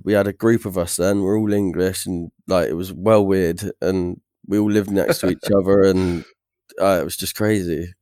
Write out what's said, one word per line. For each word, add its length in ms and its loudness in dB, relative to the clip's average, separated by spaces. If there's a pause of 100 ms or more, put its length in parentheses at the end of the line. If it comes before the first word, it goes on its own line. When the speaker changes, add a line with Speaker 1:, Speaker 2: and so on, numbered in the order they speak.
Speaker 1:
we 80 0
had 140 2
a 60 -4
group 320 2
of 120 -6
us 180 -4
then, 260 0
we're 180 0
all 140 0
English, 520 -2
and, 260 -6 (160)
like, 220 2
it 60 -4
was 180 -8
well 320 2
weird, 360 0 (200)
and 400 -2 (260)
we 120 0
all 120 2
lived 200 0
next 280 0
to 100 -2
each 220 -4
Speaker 2:
<laughs> 60 4
Speaker 1:
other, 260 4
and, 400 2 (560)
uh, 220 2
it 20 -4
was 140 -8
just 180 -8
crazy. 680 -2